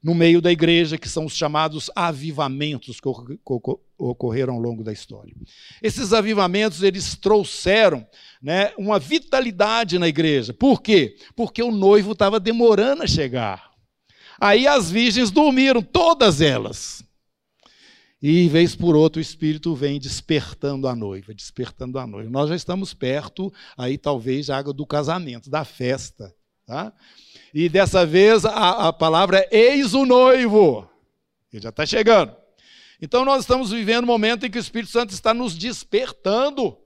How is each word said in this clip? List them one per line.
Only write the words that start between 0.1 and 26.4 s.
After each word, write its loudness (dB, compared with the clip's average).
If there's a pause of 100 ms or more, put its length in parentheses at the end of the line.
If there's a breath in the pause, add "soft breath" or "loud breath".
meio 6
da 2
igreja, 0
que -14
são -6
os -10
chamados -4
avivamentos -6
que -6
ocor-, -12
ocor-, -8 (160)
ocorreram -6
ao -8
longo -8
da -10
história. -20 (480 loud breath)
Esses -4
avivamentos, 0
eles -2
trouxeram, 0 (340 soft breath)
né, -2
uma -2
vitalidade -2
na 0
igreja. 0
Por 2
quê? 2 (180 soft breath)
Porque -6
o -2
noivo 4
tava 0
demorando 2
a -6
chegar. -4 (680 soft breath)
Aí 4
as 2
virgens 0
dormiram, 4
todas 2
elas. -2 (1160 soft breath)
E, 2
vez 2
por 2
outra, 2
o -6
Espírito -6
vem -4
despertando -6
a -4
noiva, -12
despertando -12
a -10
noiva. -14
Nós -2
já -4
estamos -10
perto, -8 (260 loud breath)
aí -6
talvez, -6
já -4
do -10
casamento, -6
da -6
festa, -8 (320)